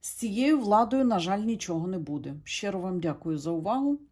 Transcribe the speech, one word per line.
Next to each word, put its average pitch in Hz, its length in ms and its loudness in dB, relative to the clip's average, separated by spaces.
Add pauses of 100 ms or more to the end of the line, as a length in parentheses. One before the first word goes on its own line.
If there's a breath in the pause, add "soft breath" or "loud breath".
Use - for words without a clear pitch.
З - 80 -8
цією 254 520 2
владою, 226 440 4
на 226 140 4
жаль, 185 200 0
нічого 185 480 -2
не 185 120 -4
буде. 147 360 -6 (100)
Щиро 196 360 -4
вам 180 200 -2
дякую 160 380 -2
за 143 120 -4
увагу. 254 500 0 (120)